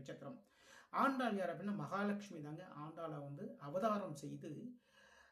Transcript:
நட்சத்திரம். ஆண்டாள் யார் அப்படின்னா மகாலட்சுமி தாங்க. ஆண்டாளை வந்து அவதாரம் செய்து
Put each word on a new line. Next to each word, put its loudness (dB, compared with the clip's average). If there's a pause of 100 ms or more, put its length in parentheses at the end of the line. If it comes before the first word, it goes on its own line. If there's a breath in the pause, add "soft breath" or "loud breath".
நட்சத்திரம். -8 (600 loud breath)
ஆண்டாள் 6
யார் 2
அப்படின்னா 0
மகாலட்சுமி 2
தாங்க. -6 (160)
ஆண்டாளை -4
வந்து -6 (220)
அவதாரம் 4
செய்து -6 (800 loud breath)